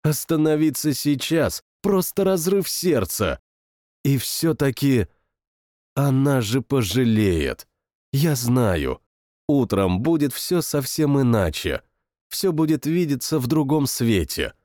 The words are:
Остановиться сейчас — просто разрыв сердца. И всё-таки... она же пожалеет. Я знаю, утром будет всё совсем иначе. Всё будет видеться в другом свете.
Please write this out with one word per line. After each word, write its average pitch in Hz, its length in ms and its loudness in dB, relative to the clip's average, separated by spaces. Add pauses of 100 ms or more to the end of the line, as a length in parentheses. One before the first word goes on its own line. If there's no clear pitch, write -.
Остановиться 156 920 0
сейчас — 147 680 -2 (200)
просто 196 400 0
разрыв 190 440 0
сердца. 107 720 -2 (640)
И 135 140 2
всё-таки... 139 880 0 (880)
она 139 480 2
же 117 200 -2
пожалеет. 107 1040 0 (440)
Я 147 220 2
знаю, 117 680 0 (440)
утром 98 540 2
будет 147 320 0
всё 175 300 -2
совсем 143 580 0
иначе. 95 640 0 (460)
Всё 190 220 -2
будет 156 360 0
видеться 147 500 -2
в 123 80 -2
другом 147 400 0
свете. 92 800 -2